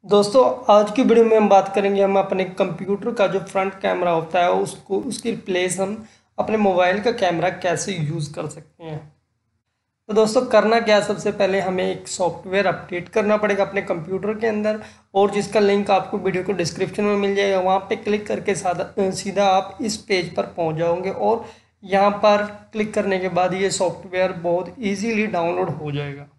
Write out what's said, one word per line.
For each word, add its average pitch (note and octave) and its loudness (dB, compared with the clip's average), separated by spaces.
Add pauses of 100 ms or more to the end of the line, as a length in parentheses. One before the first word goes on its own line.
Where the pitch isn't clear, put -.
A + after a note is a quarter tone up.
दोस्तों, G#3 4
आज G#3 6
की C4 0
वीडियो A3+ 6
में A3 4
हम G#3+ 6
बात F#3+ 6
करेंगे, G3 2
हम G3 4
अपने F#3+ 0
कंप्यूटर G3 -4
का G3+ 2
जो F#3 -2
फ्रंट G3 -4
कैमरा F3+ 0
होता E3 0
है F3 2
उसको, G3 -4
उसकी A3 -6
replace F3+ -4
हम G3+ -6 (340)
अपने G#3+ -2
मोबाइल F#3+ 4
का A#3 0
कैमरा F3 0
कैसे F3+ -4
यूज़ D#3 -6
कर D#3+ -8
सकते - -18
हैं। D#3 -12 (1120)
तो G#3 -4
दोस्तों, A3 4
करना A3 4
क्या G#3 4
है, G3+ 4
सबसे G3+ -2
पहले G3 0
हमें F#3 -2
एक F#3 -6
सॉफ्टवेयर F#3 -2
अपडेट F3 -4
करना G#3 2
पड़ेगा G3+ 0
अपने F#3+ -4
कंप्यूटर F#3+ -4
के A3 -4
अंदर, G#3+ -2 (340)
और G3+ 4
जिसका G#3 0
link G3+ 2
आपको F#3+ 0
वीडियो F#3 -4
को G3+ -2
डिस्क्रिप्शन F#3 -4
में G#3 2
मिल G3 0
जाएगा। G3 2
वहाँ F#3+ 2
पे F#3+ -4
क्लिक G#3 -4
करके G3 -2
सादा-, F#3 -2
सीधा G3 -2
आप F#3+ 0
इस G#3+ -4
पेज F3 -4
पर G3 -2
पहुँच D#3+ -4
जाओगे E3+ -2
और A3 -2 (400)
यहाँ G3 2
पर G#3 2 (260)
click G#3+ -4
करने G3 0
के F#3 -2
बाद F3+ 0
ये F#3+ 0
सॉफ्टवेयर F#3 -2
बहुत F3 -4
easily G#3+ -2
download F3 -2
हो D3 -8
जाएगा। C#3+ -8 (100)